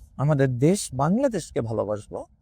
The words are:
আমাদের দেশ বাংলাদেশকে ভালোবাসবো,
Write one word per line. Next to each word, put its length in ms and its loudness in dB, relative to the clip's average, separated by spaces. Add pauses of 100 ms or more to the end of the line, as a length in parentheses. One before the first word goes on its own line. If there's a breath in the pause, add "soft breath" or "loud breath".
(180)
আমাদের 420 2
দেশ 340 2
বাংলাদেশকে 680 0
ভালোবাসবো, 640 -4 (160)